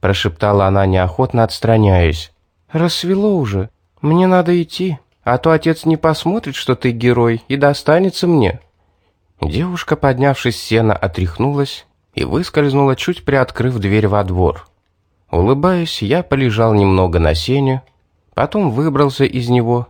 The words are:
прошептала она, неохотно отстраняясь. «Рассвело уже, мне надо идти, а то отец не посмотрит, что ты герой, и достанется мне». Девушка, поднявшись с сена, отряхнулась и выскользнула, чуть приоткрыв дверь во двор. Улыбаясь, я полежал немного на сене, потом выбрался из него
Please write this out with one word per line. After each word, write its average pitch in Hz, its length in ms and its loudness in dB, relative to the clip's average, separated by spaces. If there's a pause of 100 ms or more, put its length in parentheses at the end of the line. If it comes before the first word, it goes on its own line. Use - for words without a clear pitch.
прошептала 98 640 0
она, 98 200 2
неохотно 95 560 0
отстраняясь. 98 880 2 (380)
«Рассвело 185 640 0
уже, 101 320 -2 (320)
мне 170 260 2
надо 180 360 2
идти, 165 360 -6 (260)
а 123 140 2
то 160 120 0
отец 160 340 0
не 160 120 2
посмотрит, 160 580 -2
что - 220 -2
ты 127 160 -2
герой, 117 560 0
и 135 80 -2
достанется 156 720 0
мне». 147 340 2 (800)
Девушка, 156 560 -4
поднявшись 131 600 0
с - 60 -14
сена, 110 320 0
отряхнулась 113 920 -4 (280)
и - 100 -4
выскользнула, 139 720 0
чуть - 300 -6
приоткрыв 127 540 -2
дверь 104 280 2
во 101 160 2
двор. 92 460 -2 (640)
Улыбаясь, 147 680 0
я 131 200 0
полежал 117 520 0
немного 95 440 2
на 80 160 2
сене, 131 480 -2 (520)
потом 160 360 0
выбрался 139 540 0
из 123 240 -2
него 120 420 0